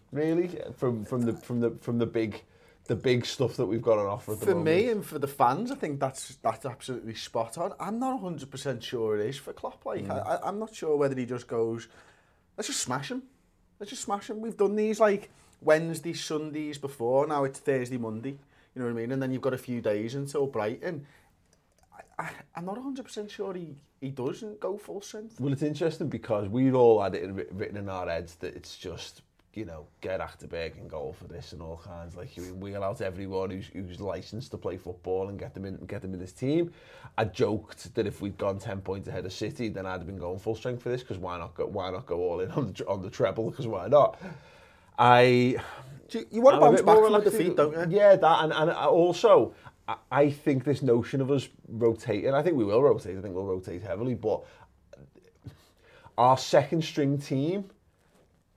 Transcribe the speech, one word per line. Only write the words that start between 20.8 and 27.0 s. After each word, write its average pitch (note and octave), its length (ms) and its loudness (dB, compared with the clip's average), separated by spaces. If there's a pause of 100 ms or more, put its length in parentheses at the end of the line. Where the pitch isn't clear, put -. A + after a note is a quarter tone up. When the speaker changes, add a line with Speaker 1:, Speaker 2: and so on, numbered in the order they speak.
Speaker 2:
I, - 300 -16
I, D#3+ 60 -10 (280)
I'm E3+ 80 -8
not G3 120 -8
a B3+ 40 -10
hundred C4+ 240 -8
percent G#3 260 -12
sure G3 220 -6
he, D#3+ 240 -12 (240)
he - 80 -6
doesn't D3+ 500 -8
go F#3+ 180 -4
full F#3+ 220 -12
strength. G#3+ 400 -14
Speaker 1:
Well, C3+ 140 0
it's C#3 100 -2
interesting D3+ 460 -2
because G#2 400 -2
we've B2+ 260 4
all A#2 260 6